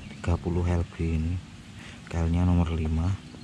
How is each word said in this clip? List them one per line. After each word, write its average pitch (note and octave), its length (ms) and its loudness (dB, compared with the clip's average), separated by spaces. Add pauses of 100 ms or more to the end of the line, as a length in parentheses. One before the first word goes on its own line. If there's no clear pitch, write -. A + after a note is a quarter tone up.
(100)
tiga - 240 -2
puluh F2 320 0
L F2 160 2
B E2 320 -2
ini. E2 240 0 (720)
Kelnya E2+ 320 2
nomor F2 320 4
lima. D#2+ 320 0 (380)